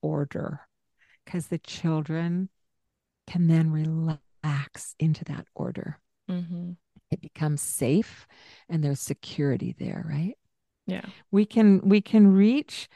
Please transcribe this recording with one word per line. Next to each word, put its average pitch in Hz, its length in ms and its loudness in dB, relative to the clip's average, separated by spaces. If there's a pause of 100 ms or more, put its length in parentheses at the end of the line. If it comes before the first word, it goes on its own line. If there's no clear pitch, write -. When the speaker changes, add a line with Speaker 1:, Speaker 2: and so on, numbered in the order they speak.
Speaker 1:
order 147 600 -6 (680)
'cause 175 220 -8
the 170 100 -6
children 165 920 -4 (760)
can 175 220 2
then 160 240 4
relax 156 1300 -4
into 156 240 0
that - 220 -10 (100)
order. - 420 -8 (320)
Speaker 2:
Mm-hmm. 175 420 -8 (360)
Speaker 1:
It - 120 -6
becomes 151 420 -6
safe - 640 -2 (420)
and 160 140 -2
there's 143 160 -2
security - 800 -4
there, - 300 -8
right? 160 260 -4 (540)
Speaker 2:
Yeah. 185 160 -8 (260)
Speaker 1:
We 208 160 2
can, 208 420 6
we 208 120 6
can 202 320 6
reach 214 640 2